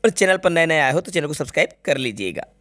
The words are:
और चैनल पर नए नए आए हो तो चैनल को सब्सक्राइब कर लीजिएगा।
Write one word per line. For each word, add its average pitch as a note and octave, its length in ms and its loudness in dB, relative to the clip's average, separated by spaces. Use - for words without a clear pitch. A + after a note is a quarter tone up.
और A3+ 60 4
चैनल F#3+ 260 2
पर F#3 140 0
नए E3+ 160 2
नए D#3+ 140 2
आए C3 120 4
हो D#3+ 80 2
तो F#3 120 -14
चैनल D#3 140 -2
को D3+ 80 -6
सब्सक्राइब D3+ 340 -2
कर D3 140 0
लीजिएगा। G#2 440 -6